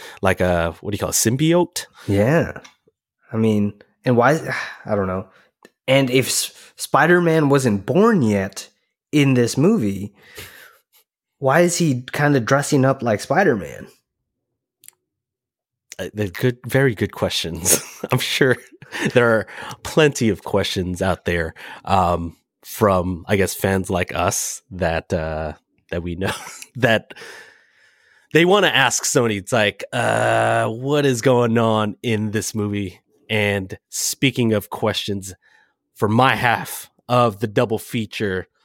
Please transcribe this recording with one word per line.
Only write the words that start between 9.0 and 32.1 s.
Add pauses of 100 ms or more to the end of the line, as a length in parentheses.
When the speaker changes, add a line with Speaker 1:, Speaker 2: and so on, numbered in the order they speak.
Speaker 2:
in
this
movie, (1200)
why
is
he (100)
kinda
dressing
up
like
Spider-Man? (2000)
Speaker 1:
Uh,
they're
good,
very
good
questions. (160)
<laughs>
I'm
sure (560)
there
are (360)
plenty
of
questions
out
there, (320)
um, (260)
from,
I
guess,
fans
like
us (100)
that,
uh, (360)
that
we
know (200)
<laughs>
that (1200)
they
wanna
ask
Sony.
It's
like, (100)
uh,
"What
is
going
on
in